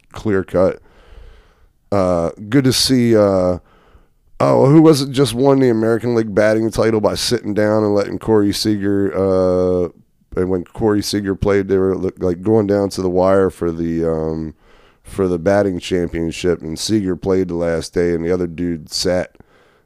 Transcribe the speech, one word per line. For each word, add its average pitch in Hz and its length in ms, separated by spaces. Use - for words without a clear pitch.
clear 95 320
cut. 87 380
Uh, 90 400
good 135 140
to 127 100
see. 120 420
Uh, 95 440
oh, 131 300
who 156 120
was 151 200
it 139 100
just 123 220
won 135 260
the 131 100
American 113 460
League 113 180
batting 110 380
title 110 280
by 95 160
sitting 104 380
down 107 300
and 104 100
letting 95 260
Corey 104 340
Seager, 101 640
uh, 92 760
and 92 120
when 87 160
Corey 104 360
Seager 98 340
played, 101 340
they 98 80
were, 95 180
like, 90 460
going 107 260
down 101 220
to 98 120
the 92 80
wire 95 400
for 85 220
the, 82 380
um, 80 440
for - 280
the 87 100
batting 98 400
championship, 82 800
and 78 160
Seager 98 380
played 92 320
the 85 80
last 85 380
day, 87 200
and 82 120
the 87 80
other 90 140
dude 85 440
sat. - 460